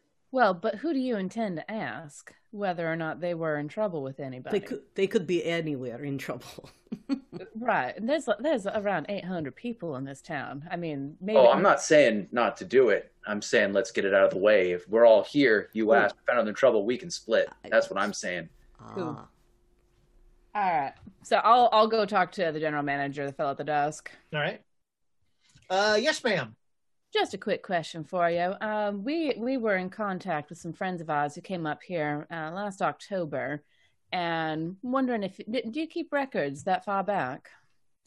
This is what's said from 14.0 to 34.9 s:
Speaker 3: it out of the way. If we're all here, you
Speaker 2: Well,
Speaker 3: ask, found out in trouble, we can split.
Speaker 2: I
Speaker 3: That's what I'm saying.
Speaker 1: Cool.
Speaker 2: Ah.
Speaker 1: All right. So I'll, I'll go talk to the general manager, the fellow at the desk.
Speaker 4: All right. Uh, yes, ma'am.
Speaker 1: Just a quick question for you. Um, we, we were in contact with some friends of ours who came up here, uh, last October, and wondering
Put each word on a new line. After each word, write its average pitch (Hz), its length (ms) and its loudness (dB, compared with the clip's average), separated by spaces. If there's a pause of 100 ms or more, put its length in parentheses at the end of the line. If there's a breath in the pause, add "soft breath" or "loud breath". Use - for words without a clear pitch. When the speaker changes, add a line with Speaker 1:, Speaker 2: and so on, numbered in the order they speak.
Speaker 3:
it 98 80 2
out 98 120 8
of 95 60 6
the 98 60 -2
way. 95 340 6
If 90 160 -4
we're 113 180 6
all 107 180 10
here, 117 500 4
you 107 140 0
Speaker 2:
Well, 113 180 6
Speaker 3:
ask, 101 100 0 (100)
found 123 140 2
out 110 80 2
in 107 60 -4
trouble, 110 320 4
we 120 120 -2
can - 140 -12
split. - 380 0 (140)
Speaker 2:
I - 60 -14
Speaker 3:
That's 110 200 4
what 98 100 -2
I'm 101 140 0
saying. 90 360 -8 (440)
Speaker 1:
Cool. 160 260 -8
Speaker 2:
Ah. - 80 -20 (1300)
Speaker 1:
All 185 260 0
right. 135 120 -6 (300)
So - 140 -2
I'll, 240 340 6
I'll 220 160 6
go 220 180 2
talk 185 280 0
to 170 180 -2
the 151 80 -4
general 151 240 -2
manager, 143 420 -4
the 135 80 -8
fellow 147 180 -2
at 135 60 -6
the 147 80 -6
desk. 151 440 -2 (240)
Speaker 4:
All 151 60 -2
right. 185 220 -4 (1080)
Uh, 208 300 4
yes, 302 240 0
ma'am. 151 320 -2 (580)
Speaker 1:
Just 415 200 0
a - 40 -6
quick - 260 -4
question 165 420 -4
for 170 240 2
you. 175 320 0
Um, 208 420 -4
we, 302 340 -2
we 247 200 -2
were 220 180 0
in 185 140 -2
contact 185 600 -6
with 165 100 -18
some 165 140 -10
friends 185 280 -6
of 160 80 -8
ours 147 260 -2
who 175 60 -14
came 170 240 -8
up 151 180 -6
here, 151 480 -4
uh, 160 200 -8
last 196 300 -8
October, 147 840 -4 (480)
and 165 680 -4
wondering 247 420 -2